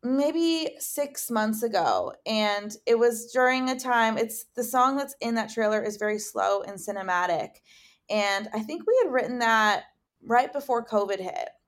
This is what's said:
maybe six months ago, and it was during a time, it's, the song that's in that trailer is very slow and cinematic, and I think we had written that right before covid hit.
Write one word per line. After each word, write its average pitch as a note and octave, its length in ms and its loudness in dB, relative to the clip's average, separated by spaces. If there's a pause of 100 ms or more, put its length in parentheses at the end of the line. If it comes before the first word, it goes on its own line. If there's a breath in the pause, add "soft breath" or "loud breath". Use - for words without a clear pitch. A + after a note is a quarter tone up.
maybe D#4+ 720 2
six - 500 -6
months A3 340 0
ago, D#3+ 500 0 (120)
and G#3 500 -2 (100)
it A#3 120 4
was A3+ 360 2
during B3+ 360 2
a B3+ 100 -2
time, A#3 380 2
it's, A3 280 -4 (100)
the B3 80 -4
song B3+ 340 2
that's C#4 220 -6
in A#3 160 -2
that A3 160 -2
trailer G#3+ 320 2
is G#3 140 -4
very G#3+ 220 -2
slow G3 420 0
and G3 160 -12
cinematic, F3+ 720 -2 (600 soft breath)
and G3+ 440 0
I A3 60 -2
think A3+ 260 -8
we A#4+ 180 4
had D#4+ 80 0
written B3 280 -2
that A3 440 4 (400)
right B3 300 2
before B3+ 320 -2
covid G3+ 340 0
hit. - 300 -8 (180)